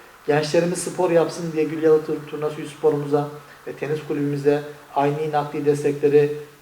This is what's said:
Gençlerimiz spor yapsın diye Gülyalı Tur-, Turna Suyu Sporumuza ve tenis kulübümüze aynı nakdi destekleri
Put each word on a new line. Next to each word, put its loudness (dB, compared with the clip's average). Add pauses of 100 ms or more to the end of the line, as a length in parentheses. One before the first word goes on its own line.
(280)
Gençlerimiz 0
spor -2
yapsın 2
diye 0
Gülyalı 4
Tur-, -6
Turna -6
Suyu -10
Sporumuza 0 (400)
ve -10
tenis -4
kulübümüze 0 (340)
aynı 0
nakdi -2
destekleri 4 (300)